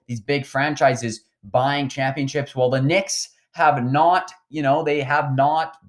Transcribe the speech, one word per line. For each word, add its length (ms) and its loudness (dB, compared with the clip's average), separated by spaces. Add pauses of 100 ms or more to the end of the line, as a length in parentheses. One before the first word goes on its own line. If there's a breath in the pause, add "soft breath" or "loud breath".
these 140 -8
big 240 -2
franchises 760 0 (220)
buying 460 0
championships. 680 -4
Well, 140 2
the 120 0
Knicks 480 -2 (220)
have 320 2
not, 480 2 (180)
you 120 -8
know, 220 2
they 180 0
have 340 0
not 420 0 (120)